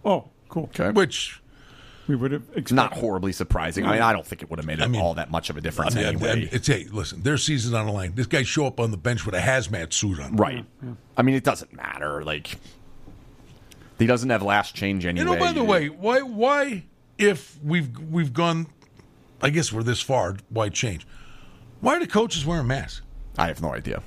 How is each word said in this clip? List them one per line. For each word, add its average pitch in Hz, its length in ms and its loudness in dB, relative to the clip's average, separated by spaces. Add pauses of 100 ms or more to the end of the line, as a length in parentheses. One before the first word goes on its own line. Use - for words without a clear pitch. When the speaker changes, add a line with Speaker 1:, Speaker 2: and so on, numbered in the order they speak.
Speaker 1:
Oh, 190 240 2 (200)
cool. 165 160 -4
Speaker 2:
Okay. - 260 0
Speaker 3:
Which 196 500 0 (680)
Speaker 1:
We 143 80 2
would 131 160 0
have 143 180 -4
expected. - 240 0
Speaker 2:
Not 123 200 6
horribly 95 380 0
surprising. 87 540 0
I 104 60 4
mean, 113 100 4
I 117 100 6
don't - 140 -2
think - 160 -12
it 80 80 -16
would 82 80 -6
have 78 80 -8
made 78 140 -4
Speaker 3:
I 113 80 2
mean, 117 120 2
Speaker 2:
all 85 140 0
that 78 160 -6
much 82 200 -4
of 73 60 -6
a 73 40 -8
difference 80 340 -2
Speaker 3:
I 117 40 0
mean, 104 100 0
Speaker 2:
anyway. 80 220 0
Speaker 3:
I - 60 2
mean, 82 160 -2
it's, - 140 -2
hey, 110 240 0
listen, 92 320 -6
their 139 160 2
season's 120 360 0
on 110 120 0
the 107 60 -2
line. 92 220 -4
This 123 120 -2
guy 143 160 2
show 143 240 0
up - 140 -4
on 113 100 2
the 104 60 -4
bench 107 280 -2
with 101 100 -4
a 90 60 0
hazmat 104 520 0
suit 95 260 -2
on. 71 180 -4
Speaker 2:
Right. 95 200 4 (260)
Speaker 1:
Yeah, 127 60 -10
yeah. 120 60 -10 (220)
Speaker 2:
I 120 60 4
mean, 131 140 6
it 131 80 -2
doesn't - 300 -2
matter. 73 500 -6
Like, 76 320 -6 (1400)
he 113 80 6
doesn't 123 240 4
have 110 120 4
last 101 320 2
change 98 320 0
anyway. 87 200 0
Speaker 3:
You 359 60 2
know, - 80 2
by 349 120 2
the 294 100 0
way, 185 280 4
why, 214 320 0
why, 254 640 0 (340)
if 202 440 2
we've, 147 340 0 (140)
we've 156 220 0
gone, 165 340 0 (720)
I 139 100 2
guess 156 220 0
we're 110 120 -2
this 117 160 0
far, 101 360 0 (120)
why 110 220 0
change? 95 360 -4 (760)
Why 269 160 4
are 349 40 0
the 349 60 0
coaches 208 380 2
wearing 156 220 0
masks? 131 360 -4 (360)
Speaker 2:
I - 80 4
have 80 160 -4
no 76 100 0
idea. 58 340 -6